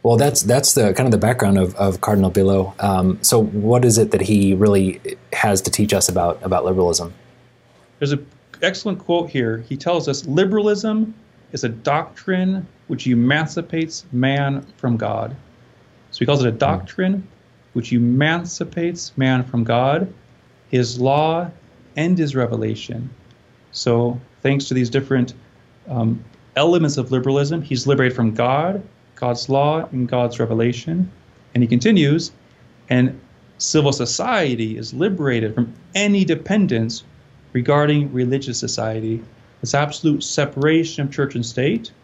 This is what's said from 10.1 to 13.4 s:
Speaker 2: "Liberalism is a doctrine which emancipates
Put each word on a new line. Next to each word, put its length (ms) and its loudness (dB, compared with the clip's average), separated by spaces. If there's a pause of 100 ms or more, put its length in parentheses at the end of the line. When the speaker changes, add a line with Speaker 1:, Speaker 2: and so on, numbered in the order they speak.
Speaker 2:
"Liberalism 920 0 (380)
is 100 -6
a 60 -2
doctrine 1000 -2 (200)
which 200 -6
emancipates 1040 0